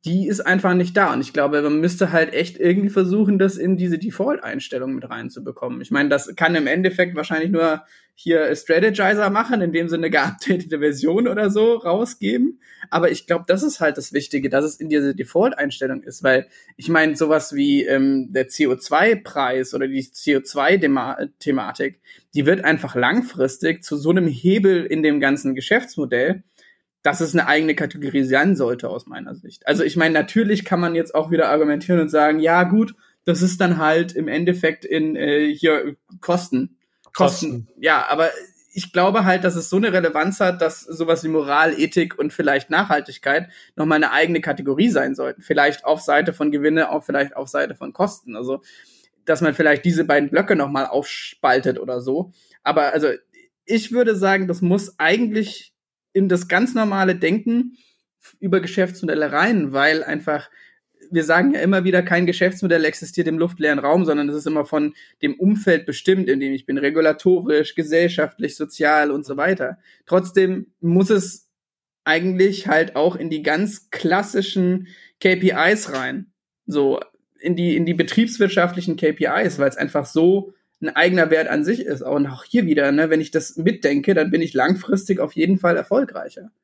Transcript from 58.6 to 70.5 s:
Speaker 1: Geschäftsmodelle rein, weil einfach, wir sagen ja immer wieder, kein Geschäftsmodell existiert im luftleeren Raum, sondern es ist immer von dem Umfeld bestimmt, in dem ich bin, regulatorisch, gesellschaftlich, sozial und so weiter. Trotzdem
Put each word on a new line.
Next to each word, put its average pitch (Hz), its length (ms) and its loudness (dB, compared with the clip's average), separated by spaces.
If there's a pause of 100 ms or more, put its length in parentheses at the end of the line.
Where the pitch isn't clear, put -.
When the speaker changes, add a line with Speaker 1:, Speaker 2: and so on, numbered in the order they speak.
Speaker 1:
Geschäftsmodelle 165 720 -2
rein, 165 400 0
weil 151 320 2
einfach, 151 460 -6 (600)
wir 165 140 0
sagen 180 300 4
ja - 60 -4
immer 185 240 2
wieder, 180 180 4
kein 180 240 2
Geschäftsmodell 175 580 2
existiert 165 440 -4
im 160 100 -2
luftleeren 156 400 0
Raum, 156 260 2
sondern 147 240 0
es 147 60 -4
ist 151 120 -6
immer 151 200 -2
von 151 280 -2 (280)
dem - 180 -4
Umfeld 185 460 2
bestimmt, 185 420 0
in 139 100 2
dem 135 140 -2
ich 135 140 -8
bin, 139 100 -2
regulatorisch, 151 1000 2
gesellschaftlich, 156 840 -2
sozial 151 540 0
und 143 140 -4
so 139 140 -8
weiter. 160 400 -2 (260)
Trotzdem 185 640 0 (140)